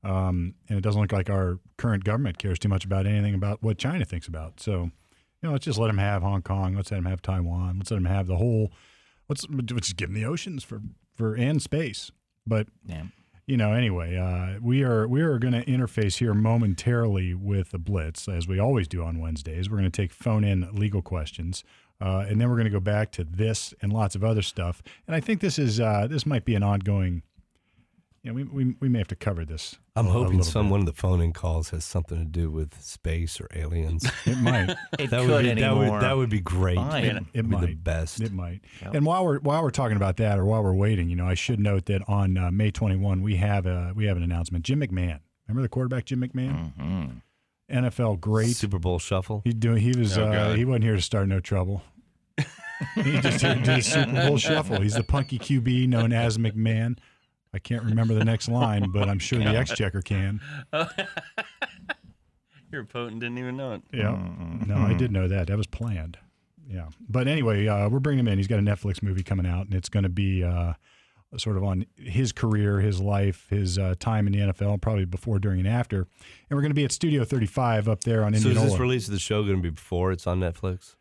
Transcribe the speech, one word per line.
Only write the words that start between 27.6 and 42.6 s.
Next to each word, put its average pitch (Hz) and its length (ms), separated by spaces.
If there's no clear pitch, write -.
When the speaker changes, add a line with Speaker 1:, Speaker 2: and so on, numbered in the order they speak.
Speaker 1:
you 120 100
know, 113 40
we, 135 80
we, 135 380
we 135 80
may 120 100
have 98 80
to - 80
cover 85 300
this 78 320
Speaker 3:
I'm 113 100
Speaker 1:
a, 92 40
a - 20
Speaker 3:
hoping 92 280
Speaker 1:
little 82 120
Speaker 3:
some 92 140
Speaker 1:
bit. 95 60
Speaker 3:
one 98 100
of 95 60
the 76 60
phone-in 87 380
calls 82 380
has 80 160
something 85 320
to 82 80
do 80 260
with 78 300
space - 580
or - 160
aliens. 82 500
Speaker 1:
<laughs> - 80
It 123 120
might. 113 320
Speaker 2:
It 131 100
Speaker 3:
That 120 120
Speaker 2:
could 127 80
Speaker 3:
would 123 260
be, 110 60
that 107 120
would, 107 100
Speaker 2:
anymore. 104 180
Speaker 3:
that 135 160
would 127 120
be 104 120
great. 90 340
Speaker 2:
Fine. 135 300
Speaker 1:
It, 104 100
it - 80
Speaker 3:
It'd 113 160
be 104 60
Speaker 1:
might. 87 100
Speaker 3:
the 80 100
best. 82 440
Speaker 1:
It 110 140
might. 90 260
Speaker 2:
Yep. 92 140
Speaker 1:
And 147 100
while 180 200
we're, 143 140
while 147 240
we're 147 80
talking 117 240
about 98 220
that, 107 200
or 95 60
while 110 180
we're 95 120
waiting, 98 360
you 87 60
know, 87 120
I 92 60
should 104 280
note 101 240
that 98 240
on, 98 280
uh, 90 140
May 104 200